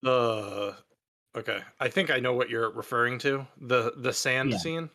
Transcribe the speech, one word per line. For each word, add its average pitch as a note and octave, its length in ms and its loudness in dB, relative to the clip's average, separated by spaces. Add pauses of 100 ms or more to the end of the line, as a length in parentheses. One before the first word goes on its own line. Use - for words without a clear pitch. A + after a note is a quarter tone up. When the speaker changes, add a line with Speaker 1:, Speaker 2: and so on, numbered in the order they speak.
Speaker 1:
The, A2 720 0 (600)
okay, G#2 240 -4 (200)
I C3 100 0
think D3+ 200 0
I C3+ 100 2
know B2 140 0
what B2 160 0
you're A2+ 220 0
referring A#2+ 480 0
to. C#3 260 0 (160)
The, B2 360 2
the B2+ 160 -2
sand C3 380 0
Speaker 2:
Yeah. G#2+ 60 0
Speaker 1:
scene? E3 380 -4